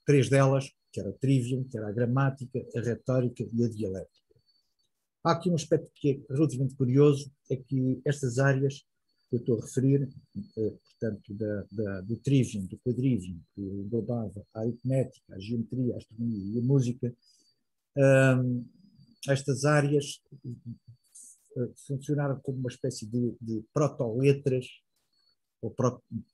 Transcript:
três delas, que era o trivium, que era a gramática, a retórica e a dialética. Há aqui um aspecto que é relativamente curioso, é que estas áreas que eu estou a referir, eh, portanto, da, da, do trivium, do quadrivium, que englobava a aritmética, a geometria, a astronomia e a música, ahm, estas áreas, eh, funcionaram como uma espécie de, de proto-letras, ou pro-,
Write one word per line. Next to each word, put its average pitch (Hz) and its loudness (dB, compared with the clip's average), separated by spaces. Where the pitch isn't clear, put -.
três 135 6
delas, 135 4
que - -8
era 98 -6
o 95 -8
trivium, 131 0
que - -10
era 107 -6
a 104 -6
gramática, 123 -2
a 120 -2
retórica 120 -2
e 117 0
a 117 0
dialética. 101 -8
Há 170 2
aqui 170 -2
um 175 2
aspecto 160 0
que 147 0
é - -4
relativamente 135 0
curioso, 139 4
é 131 -2
que 131 -2
estas 135 -2
áreas 139 2
que 127 0
eu 117 0
estou 113 0
a 107 -8
referir, 135 2
eh, 107 -2
portanto, 107 -8
da, 104 -4
da, 98 -4
do 110 -6
trivium, 110 0
do 107 -12
quadrivium, 113 -2
que 101 -10
englobava 101 -6
a 110 -10
aritmética, 123 -4
a 90 -14
geometria, 117 -4
a - -6
astronomia 107 -6
e 123 -2
a 120 -2
música, 123 2
ahm, 131 6
estas 135 0
áreas, 143 2
eh, 120 -4
funcionaram 139 -2
como 127 -6
uma 127 -4
espécie 127 -6
de, 120 -2
de 113 -6
proto-letras, 139 2
ou 110 -6
pro-, 123 -2